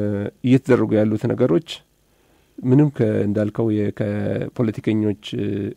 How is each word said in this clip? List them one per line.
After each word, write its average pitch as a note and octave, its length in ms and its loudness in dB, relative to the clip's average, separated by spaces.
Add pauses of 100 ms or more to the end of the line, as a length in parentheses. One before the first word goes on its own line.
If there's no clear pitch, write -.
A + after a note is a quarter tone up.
(400)
እየተደረጉ B2 520 2
ያሉት G#2+ 320 2
ነገሮች A#2+ 440 0 (920)
ምንም C#3 320 4
ከ-፣ A#2+ 180 0 (120)
እንዳልከው G#2 480 0
የ-፣ G#2 240 0
ከፖለቲከኞች G#2+ 1300 -2 (540)